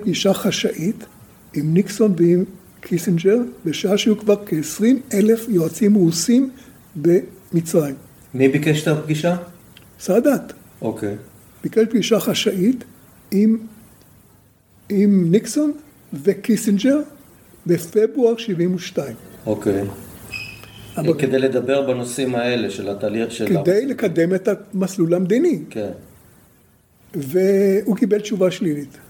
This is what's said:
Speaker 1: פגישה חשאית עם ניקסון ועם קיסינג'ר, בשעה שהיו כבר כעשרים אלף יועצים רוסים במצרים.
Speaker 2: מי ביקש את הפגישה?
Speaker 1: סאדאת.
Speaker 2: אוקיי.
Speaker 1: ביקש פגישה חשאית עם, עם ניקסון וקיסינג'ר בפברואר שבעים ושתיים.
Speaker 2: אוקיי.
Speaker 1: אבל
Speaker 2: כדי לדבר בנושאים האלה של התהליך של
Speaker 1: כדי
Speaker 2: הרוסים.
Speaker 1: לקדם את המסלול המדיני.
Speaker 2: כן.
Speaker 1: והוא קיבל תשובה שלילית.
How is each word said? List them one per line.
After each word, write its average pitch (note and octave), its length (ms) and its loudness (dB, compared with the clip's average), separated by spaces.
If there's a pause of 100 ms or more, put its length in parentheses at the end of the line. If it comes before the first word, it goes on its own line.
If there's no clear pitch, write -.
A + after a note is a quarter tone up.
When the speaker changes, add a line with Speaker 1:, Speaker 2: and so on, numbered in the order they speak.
Speaker 1:
פגישה F#3+ 320 0
חשאית - 720 -4 (480)
עם D3+ 200 -2
ניקסון G3+ 440 2
ועם F3 260 4 (380)
קיסינג'ר, F3+ 560 0 (280)
בשעה F#3 320 0
שהיו G#3 220 2
כבר G#3 260 0
כעשרים G#3+ 560 0 (120)
אלף G#3+ 360 2
יועצים F3+ 440 2
רוסים A3+ 560 2 (460)
במצרים. E3 1000 0 (380)
Speaker 2:
מי C3 140 6
ביקש D3+ 340 0
את - 60 -6
הפגישה? D#3 480 0 (640)
Speaker 1:
סאדאת. A#3+ 540 0 (280)
Speaker 2:
אוקיי. G#2 340 -6 (480)
Speaker 1:
ביקש A3 260 2
פגישה G#3+ 300 2
חשאית G3+ 640 0 (480)
עם, A3 260 4 (1300)
עם G3 420 4
ניקסון D4 400 0 (520)
וקיסינג'ר G3+ 760 0 (680)
בפברואר A3+ 720 2
שבעים F3+ 380 -2
ושתיים. C#3+ 400 -8 (300)
Speaker 2:
אוקיי. G#2 380 -2 (1120)
Speaker 1:
אבל D#3 220 0
Speaker 2:
כדי C3 200 0
לדבר C3 480 0
בנושאים B2 480 -4
האלה A#2+ 340 -2
של G2 200 -8
התהליך G#2+ 420 -4
של A2+ 140 -6
Speaker 1:
כדי F3 100 2
Speaker 2:
הרוסים. F#3+ 340 0
Speaker 1:
לקדם F3+ 460 0
את F#3 140 -2 (240)
המסלול F#3 400 -2
המדיני. G#3 460 2 (100)
Speaker 2:
כן. G#2 220 -8 (1200)
Speaker 1:
והוא F#3+ 840 0
קיבל G#3 220 2
תשובה F#3+ 320 0
שלילית. D3 460 -4 (120)